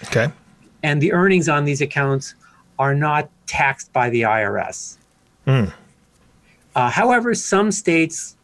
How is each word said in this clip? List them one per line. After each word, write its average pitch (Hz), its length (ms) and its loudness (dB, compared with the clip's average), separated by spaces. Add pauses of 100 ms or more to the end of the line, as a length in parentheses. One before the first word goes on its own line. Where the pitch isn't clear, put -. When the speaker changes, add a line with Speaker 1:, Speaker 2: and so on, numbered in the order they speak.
Speaker 1:
Okay. 123 260 0 (500)
Speaker 2:
And 147 200 0
the 160 100 2
earnings 180 360 4
on 147 180 2
these 143 160 -2
accounts 139 540 -2 (440)
are 139 160 2
not 147 340 -2 (160)
taxed - 480 -2
by 123 160 2
the 117 160 0
I 110 180 2
R 101 140 -2
S. - 400 -10 (480)
Speaker 1:
Mm. 131 260 0 (1040)
Speaker 2:
Uh, 123 140 2
however, 233 460 0
some 202 360 0
states 165 720 -2